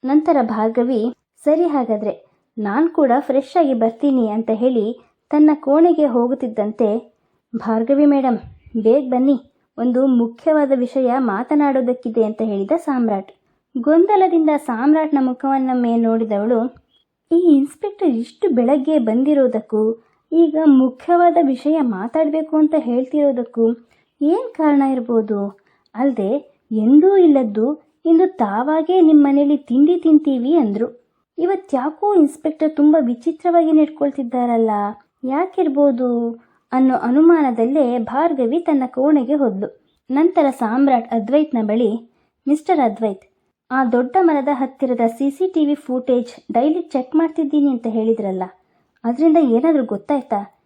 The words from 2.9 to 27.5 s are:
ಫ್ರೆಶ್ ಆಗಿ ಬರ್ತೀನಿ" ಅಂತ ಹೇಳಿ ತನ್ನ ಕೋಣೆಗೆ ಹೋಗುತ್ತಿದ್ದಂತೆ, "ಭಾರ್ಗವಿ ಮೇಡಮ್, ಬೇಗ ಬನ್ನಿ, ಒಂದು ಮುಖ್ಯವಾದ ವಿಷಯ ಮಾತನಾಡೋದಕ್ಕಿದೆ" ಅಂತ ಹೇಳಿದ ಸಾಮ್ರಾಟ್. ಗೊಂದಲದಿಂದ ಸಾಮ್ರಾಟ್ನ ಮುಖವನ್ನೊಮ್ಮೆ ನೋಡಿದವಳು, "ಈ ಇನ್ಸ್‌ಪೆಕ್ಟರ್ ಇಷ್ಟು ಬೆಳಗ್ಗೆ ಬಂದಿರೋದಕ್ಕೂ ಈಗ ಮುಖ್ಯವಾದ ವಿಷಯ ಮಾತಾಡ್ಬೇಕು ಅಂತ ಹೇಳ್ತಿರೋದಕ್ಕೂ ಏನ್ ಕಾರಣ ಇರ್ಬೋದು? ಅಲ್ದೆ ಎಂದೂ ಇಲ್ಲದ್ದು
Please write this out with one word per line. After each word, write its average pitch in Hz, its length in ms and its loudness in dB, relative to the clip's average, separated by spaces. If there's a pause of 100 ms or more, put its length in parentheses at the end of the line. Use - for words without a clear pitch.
ಫ್ರೆಶ್ 269 360 -4
ಆಗಿ 294 180 2
ಬರ್ತೀನಿ" 226 540 0
ಅಂತ 220 220 -4
ಹೇಳಿ 226 500 -2 (300)
ತನ್ನ 302 240 4
ಕೋಣೆಗೆ 302 520 2
ಹೋಗುತ್ತಿದ್ದಂತೆ, 233 1080 -4 (420)
"ಭಾರ್ಗವಿ 233 500 0
ಮೇಡಮ್, 269 320 2 (440)
ಬೇಗ 254 280 2
ಬನ್ನಿ, 254 300 0 (380)
ಒಂದು 247 280 0
ಮುಖ್ಯವಾದ 262 680 0
ವಿಷಯ 247 440 -2
ಮಾತನಾಡೋದಕ್ಕಿದೆ" 247 1040 -2
ಅಂತ 220 180 -6
ಹೇಳಿದ 202 340 -4
ಸಾಮ್ರಾಟ್. 233 560 -4 (460)
ಗೊಂದಲದಿಂದ 330 760 2
ಸಾಮ್ರಾಟ್ನ 294 640 0
ಮುಖವನ್ನೊಮ್ಮೆ 254 760 -2
ನೋಡಿದವಳು, 226 800 -2 (580)
"ಈ 330 40 2
ಇನ್ಸ್‌ಪೆಕ್ಟರ್ 349 720 0
ಇಷ್ಟು 240 420 -4
ಬೆಳಗ್ಗೆ 269 480 0
ಬಂದಿರೋದಕ್ಕೂ 226 1040 0 (280)
ಈಗ 311 320 2
ಮುಖ್ಯವಾದ 302 800 2
ವಿಷಯ 294 380 -2
ಮಾತಾಡ್ಬೇಕು 302 760 -2
ಅಂತ 311 220 2
ಹೇಳ್ತಿರೋದಕ್ಕೂ 247 960 0 (500)
ಏನ್ 453 320 0
ಕಾರಣ 294 280 2
ಇರ್ಬೋದು? 226 760 -2 (360)
ಅಲ್ದೆ 233 680 -4 (100)
ಎಂದೂ 285 440 4
ಇಲ್ಲದ್ದು 269 680 2 (220)